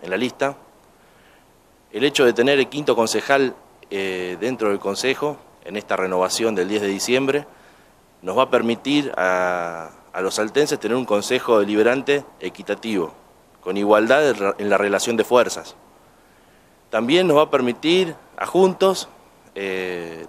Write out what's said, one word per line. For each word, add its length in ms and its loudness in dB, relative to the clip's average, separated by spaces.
en 80 -12
la 60 -2
lista. 400 -4
El 140 -2
hecho 200 2
de 100 6
tener 240 4
el 100 2
quinto 260 0
concejal, 600 0
eh, 480 -6
dentro 300 -2
del 100 0
Consejo, 600 -4
en 120 -12
esta 200 -6
renovación 580 0
del 140 -2
diez 140 -2
de 60 -2
diciembre, 580 0
nos 160 -4
va 60 4
a 80 0
permitir 640 0
a, 720 -2
a 80 -8
los 140 -2
saltenses 460 -2
tener 160 -2
un 80 -2
Consejo 560 2
Deliberante 640 2
equitativo, 720 -6
con 140 -6
igualdad 520 4
en 80 2
ra-, 220 -2
en 100 -4
la 80 2
relación 400 0
de 80 2
fuerzas. 520 0
También 380 2
nos 80 4
va 60 6
a 80 0
permitir 640 0
a 80 -6
Juntos, 640 2
eh, 760 -8